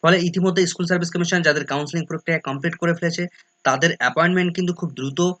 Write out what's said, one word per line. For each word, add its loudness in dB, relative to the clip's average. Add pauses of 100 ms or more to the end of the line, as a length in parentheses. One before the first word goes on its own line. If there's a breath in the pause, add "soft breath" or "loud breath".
ফলে 4
ইতিমধ্যে 2
স্কুল -4
সার্ভিস -2
কমিশন 0
যাদের 2
কাউন্সেলিং -4
প্রক্রিয়া -4
কমপ্লিট -4
করে 0
ফেলেছে, -2 (360 soft breath)
তাদের 2
অ্যাপয়েন্টমেন্ট 2
কিন্তু -2
খুব -6
দ্রুত -4 (180)